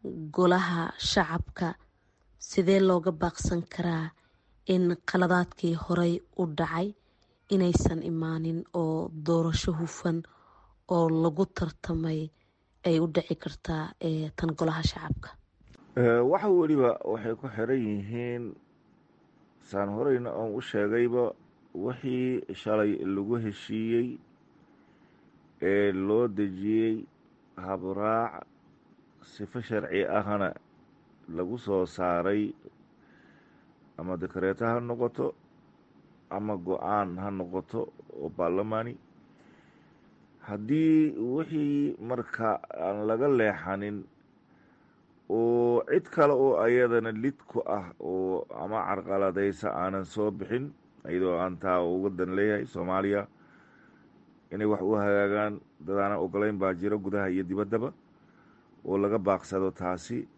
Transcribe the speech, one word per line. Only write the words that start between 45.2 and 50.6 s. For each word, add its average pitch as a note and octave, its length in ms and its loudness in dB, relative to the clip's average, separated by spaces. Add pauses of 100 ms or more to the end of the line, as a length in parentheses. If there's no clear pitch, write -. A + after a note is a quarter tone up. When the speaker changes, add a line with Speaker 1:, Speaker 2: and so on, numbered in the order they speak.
Speaker 2:
oo A#2+ 580 4
cid - 240 2
kale D3 240 6
oo C3 240 4
ayadana A#2 520 4
lid A#2+ 260 -4 (100)
ku - 160 -4
ah F#2 360 -4
oo F#2 520 -2
ama F#2+ 320 -4
carqaladaysa G2 880 0
aanan F#2+ 320 -2
soo G#2+ 260 -2
bixin, G#2 380 -6 (400)